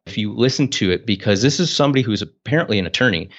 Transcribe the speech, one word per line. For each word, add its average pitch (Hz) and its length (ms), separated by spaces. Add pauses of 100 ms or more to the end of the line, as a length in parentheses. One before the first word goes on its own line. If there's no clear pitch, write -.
if 98 120
you 107 160
listen 131 380
to 95 180
it, 90 160
because 101 340
this 135 180
is 170 160
somebody 139 280
who's 107 180
apparently 110 580
an 90 80
attorney 95 520